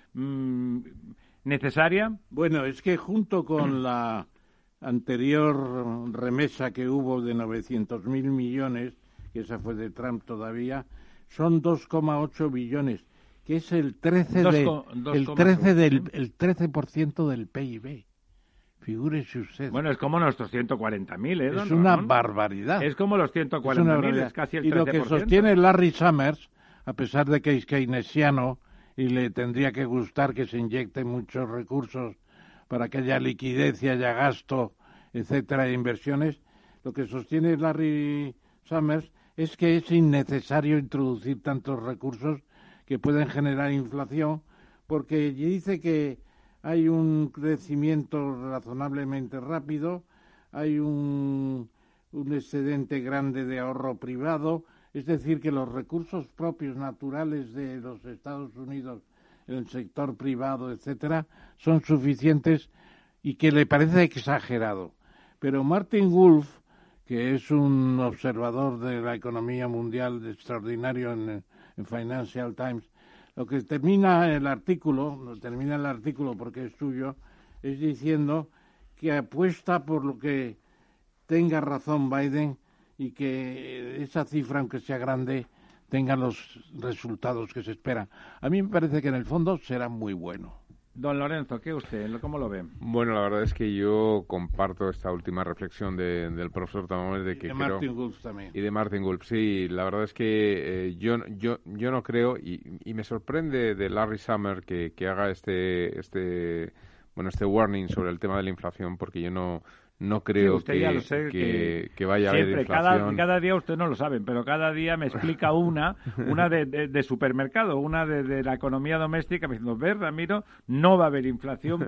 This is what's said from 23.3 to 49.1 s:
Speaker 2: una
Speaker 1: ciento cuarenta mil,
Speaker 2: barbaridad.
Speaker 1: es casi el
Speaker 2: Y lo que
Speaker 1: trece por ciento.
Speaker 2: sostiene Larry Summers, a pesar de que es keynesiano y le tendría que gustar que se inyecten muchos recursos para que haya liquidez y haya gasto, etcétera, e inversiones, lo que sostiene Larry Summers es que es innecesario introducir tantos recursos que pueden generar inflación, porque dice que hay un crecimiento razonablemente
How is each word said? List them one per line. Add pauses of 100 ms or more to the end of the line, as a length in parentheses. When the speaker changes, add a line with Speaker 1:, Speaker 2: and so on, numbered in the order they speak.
Speaker 2:
una
Speaker 1:
ciento
cuarenta
mil,
Speaker 2:
barbaridad.
Speaker 1:
es
casi
el
Speaker 2:
Y
lo
que
Speaker 1:
trece
por
ciento.
Speaker 2:
sostiene
Larry
Summers, (360)
a
pesar
de
que
es
keynesiano (380)
y
le
tendría
que
gustar
que
se
inyecten
muchos
recursos (520)
para
que
haya
liquidez
y
haya
gasto, (400)
etcétera,
e
inversiones, (420)
lo
que
sostiene
Larry (300)
Summers (240)
es
que
es
innecesario
introducir
tantos
recursos (440)
que
pueden
generar
inflación, (460)
porque
dice
que (420)
hay
un
crecimiento (140)
razonablemente